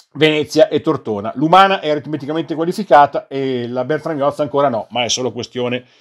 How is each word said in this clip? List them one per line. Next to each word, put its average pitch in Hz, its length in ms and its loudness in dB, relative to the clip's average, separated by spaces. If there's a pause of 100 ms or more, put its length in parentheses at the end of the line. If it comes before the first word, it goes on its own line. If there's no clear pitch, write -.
(160)
Venezia 151 520 2
e 151 140 -2
Tortona. 113 540 -4
L'Umana 190 440 4
è 156 100 -4
aritmeticamente 147 640 -4
qualificata 160 720 2
e 131 400 -4
la 123 180 -4
Bertramiozza 147 560 -2
ancora 143 260 0
no, 110 220 -2
ma 123 160 -4
è - 20 -6
solo 123 240 -4
questione 123 540 -6 (160)